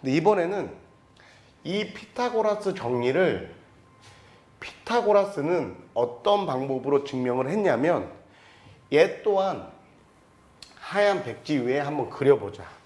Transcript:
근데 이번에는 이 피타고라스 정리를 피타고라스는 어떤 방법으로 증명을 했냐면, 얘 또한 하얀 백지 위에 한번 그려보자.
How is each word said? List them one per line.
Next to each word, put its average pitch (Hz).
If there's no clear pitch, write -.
근데 131
이번에는 175
이 196
피타고라스 214
정리를 127
피타고라스는 190
어떤 196
방법으로 135
증명을 127
했냐면, 151
얘 160
또한 190
하얀 196
백지 131
위에 127
한번 143
그려보자. 113